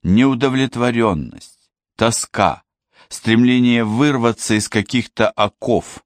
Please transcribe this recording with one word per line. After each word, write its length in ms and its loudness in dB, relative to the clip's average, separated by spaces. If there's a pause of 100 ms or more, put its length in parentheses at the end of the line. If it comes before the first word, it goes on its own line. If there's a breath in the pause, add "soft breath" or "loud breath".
неудовлетворённость, 1700 -2 (240)
тоска, 680 -2 (440 soft breath)
стремление 760 2
вырваться 720 0
из 140 -2
каких-то 600 -2
оков 760 -4